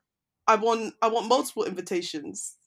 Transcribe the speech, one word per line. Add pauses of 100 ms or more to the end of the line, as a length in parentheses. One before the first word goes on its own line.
(480)
I
want,
I
want
multiple
invitations.